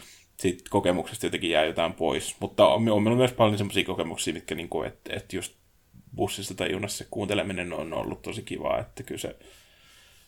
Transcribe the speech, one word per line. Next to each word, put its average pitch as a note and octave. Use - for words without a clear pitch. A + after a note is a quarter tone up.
sit -
kokemuksesta F2+
jotenkin E2+
jää D#2
jotain E2
pois. -
Mutta G2+
on, A2+
on G#2
meillä A#2
myös B2+
paljon G#2+
semmosia G2
kokemuksia, E2+
mitkä -
niinku, D#2+
et, -
et -
just -
bussissa G2
tai F2+
junassa G2
se -
kuunteleminen F#2+
on D#2
ollut -
tosi G2+
kivaa, -
että -
kyllä -
se, -